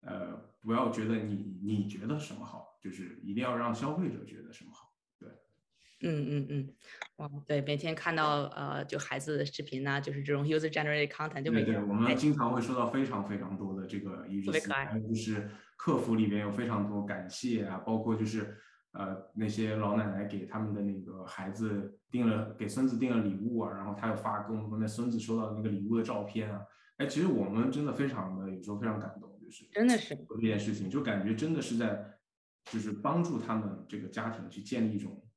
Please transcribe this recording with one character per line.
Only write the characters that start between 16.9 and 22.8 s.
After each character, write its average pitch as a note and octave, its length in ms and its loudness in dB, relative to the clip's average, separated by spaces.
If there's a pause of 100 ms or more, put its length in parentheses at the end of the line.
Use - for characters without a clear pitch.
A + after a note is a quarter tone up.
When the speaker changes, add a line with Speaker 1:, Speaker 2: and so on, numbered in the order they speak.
Speaker 1:
感 F#2 260 -4
谢 A2+ 360 0
啊， G2 120 -4
包 A2 200 0
括 A2 180 2
就 A2 100 2
是， G#2 320 -4 (340)
呃， F#2+ 240 -4 (200)
那 G#2+ 100 0
些 G#2+ 300 0
老 G#2 200 2
奶 G2+ 100 4
奶 G2 180 0
给 G2+ 220 -4
他 - 120 -6
们 G#2 160 0
的 G2+ 60 -2
那 G2 200 0
个 F#2 260 -10
孩 F#2+ 240 -8
子 G2+ 500 -2 (100)
订 B2 160 4
了， A2 320 4
给 G#2+ 80 -2
孙 B2+ 220 2